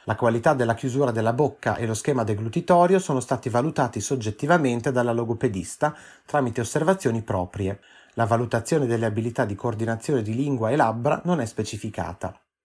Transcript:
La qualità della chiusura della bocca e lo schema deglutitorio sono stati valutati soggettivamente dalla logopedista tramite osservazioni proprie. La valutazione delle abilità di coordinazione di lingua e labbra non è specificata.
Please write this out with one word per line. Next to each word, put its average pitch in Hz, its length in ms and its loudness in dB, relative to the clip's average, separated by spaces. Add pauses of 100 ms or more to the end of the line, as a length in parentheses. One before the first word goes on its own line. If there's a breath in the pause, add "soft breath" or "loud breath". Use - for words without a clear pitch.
La 110 100 -2
qualità 117 400 4
della 123 180 2
chiusura 131 380 0
della 113 220 2
bocca 127 420 0
e 113 100 -4
lo 113 80 0
schema 117 300 0
deglutitorio 165 720 4
sono 147 220 0
stati 131 300 -2
valutati 120 520 0
soggettivamente 131 920 0
dalla 120 220 2
logopedista 113 800 -2 (300 loud breath)
tramite 123 360 -2
osservazioni 147 600 0
proprie. 98 580 -4 (340 soft breath)
La 117 120 0
valutazione 117 640 0
delle 117 180 0
abilità 113 400 -2
di 101 80 -2
coordinazione 113 720 -2
di 107 100 -4
lingua 123 380 0
e 135 40 2
labbra 120 500 2
non 175 140 0
è 120 60 -2
specificata. 107 920 -8 (280)